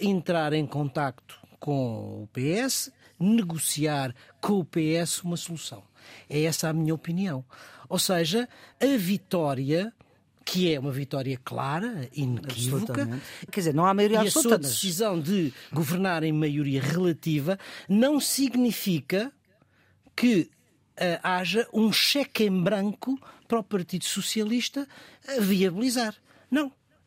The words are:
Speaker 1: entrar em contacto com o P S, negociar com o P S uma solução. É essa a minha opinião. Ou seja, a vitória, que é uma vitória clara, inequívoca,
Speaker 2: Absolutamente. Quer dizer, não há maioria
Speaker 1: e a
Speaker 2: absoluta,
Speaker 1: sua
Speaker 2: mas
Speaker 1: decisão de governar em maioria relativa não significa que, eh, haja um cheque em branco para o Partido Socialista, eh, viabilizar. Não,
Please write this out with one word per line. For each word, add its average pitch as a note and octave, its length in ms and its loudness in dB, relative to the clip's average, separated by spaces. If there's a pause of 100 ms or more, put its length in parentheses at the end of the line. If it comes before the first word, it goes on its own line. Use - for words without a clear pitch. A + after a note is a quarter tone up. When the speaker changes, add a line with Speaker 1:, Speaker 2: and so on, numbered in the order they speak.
Speaker 1:
entrar E3+ 540 0
em D3+ 120 0
contacto C#3+ 720 -4 (220)
com A2 640 -4
o G#2+ 100 -14
P C3+ 200 -2
S, B3+ 380 -2 (300)
negociar D3+ 960 0 (260)
com G3+ 200 0
o D#3 40 -2
P D#3 300 0
S E3+ 280 -2
uma F3 140 -4
solução. D3 460 -10 (480)
É D3+ 140 0
essa D#3+ 260 -2
a - 20 0
minha D#3+ 220 0
opinião. E3+ 500 -4 (440)
Ou F#3 100 -2
seja, F3+ 500 0 (320)
a C4+ 160 4
vitória, E3+ 960 0 (540)
que F3 280 2
é C#3 40 0
uma C3+ 140 -4
vitória C3+ 500 -4
clara, D3 720 -4
inequívoca, B2+ 800 -2
Speaker 2:
Absolutamente. A#2+ 320 -4 (260)
Quer G#3 100 -4
dizer, D#3+ 140 0
não E3+ 120 4
há G3 80 4
maioria G#3 220 4
Speaker 1:
e - 20 4
a G#3+ 40 4
Speaker 2:
absoluta, A#3+ 260 2
Speaker 1:
sua G#3+ 100 6
Speaker 2:
mas C#3 140 -4
Speaker 1:
decisão F#3 460 -2
de D#3+ 360 0 (180)
governar E3 500 0
em D#3 100 0
maioria D3 500 0
relativa D#3+ 760 0 (300)
não C4 320 4
significa A#3 1120 0 (840)
que, A3+ 360 4 (480)
eh, F3 240 0
haja F#3 500 0
um A3 180 4
cheque - 540 2
em F#3 180 2
branco G3+ 560 0 (300)
para A3+ 120 2
o G#3+ 40 -6
Partido F3+ 400 -4
Socialista, A3 840 -2 (400)
eh, C4+ 140 -2
viabilizar. G#3 760 2 (360)
Não, C#4 200 0 (360)